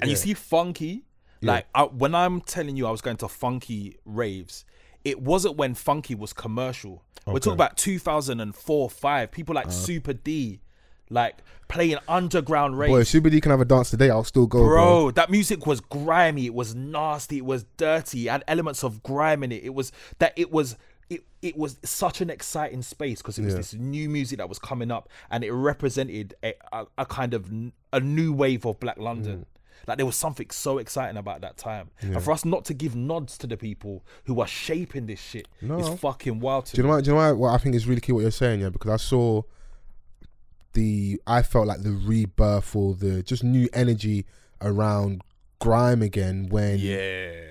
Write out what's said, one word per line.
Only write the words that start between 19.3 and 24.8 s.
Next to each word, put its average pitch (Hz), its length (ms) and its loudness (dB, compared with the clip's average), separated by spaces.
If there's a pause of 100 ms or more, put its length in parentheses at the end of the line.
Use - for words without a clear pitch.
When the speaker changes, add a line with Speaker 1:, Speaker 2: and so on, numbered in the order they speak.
Speaker 1:
in 127 100 -6
it. 110 120 -8
It 131 100 -8
was 135 160 -4 (280)
that. 165 180 4
It 170 160 -2
was. 139 240 0 (340)
It, 175 140 -12 (180)
it 165 160 -8
was 147 260 -8
such - 380 -4
an 170 80 -2
exciting 147 520 -8
space 127 380 -8
'cause - 180 -12
it 107 60 -4
was 101 100 0
Speaker 2:
Yeah. 90 40 -2
Speaker 1:
this 87 160 -8
new 139 340 -6
music 143 300 -4
that 90 100 -10
was 92 100 -12
coming 120 320 -8